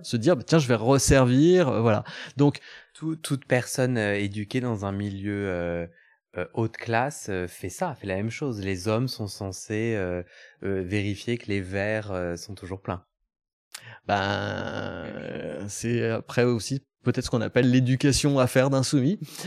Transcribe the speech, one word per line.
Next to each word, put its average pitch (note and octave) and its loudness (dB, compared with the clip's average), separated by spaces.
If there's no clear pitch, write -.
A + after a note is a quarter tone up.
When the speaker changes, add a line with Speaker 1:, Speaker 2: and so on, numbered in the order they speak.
Speaker 1:
se - -2
dire, « A#2+ 4
Bah, G#2+ -6
tiens, D#3+ 4
je C#3 2
vais A#2+ 4
resservir », C3+ 6
euh, G#2+ 2
voilà. G#2+ 4
Donc, C#3+ 4
Speaker 2:
Tout, D#3+ -6
toute C#3+ -4
personne, B2+ 0
euh, G#2 2
éduquée G2+ -4
dans A#2 -2
un G2 -2
milieu, G2+ -4
euh, F2 -2
euh, F2+ -4
haute A2+ -2
classe, A#2 -4
euh, F#2 -4
fait - -10
ça, E3 -4
fait G#2 -12
la F#2+ -2
même G#2+ -2
chose. A#2+ -6
Les F#2+ -4
hommes A2+ 2
sont A2 -6
censés, G#2+ -4
euh, F2+ -2
euh, G2 -2
vérifier G#2 -2
que - -16
les G2+ -2
verres, G2+ -4
euh, F2+ -4
sont F#2 -12
toujours F#2+ -12
pleins. F#2 -6
Speaker 1:
Ben, G2+ 2
euh, G2 -6
c'est A#2 -2
après A2+ -4
aussi B2 -2
peut-être B2 -2
ce - -8
qu'on A#2 -2
appelle B2 2
l'éducation C3 4
à B2 4
faire C3+ 4
d'un C3 2
soumis. C3+ 2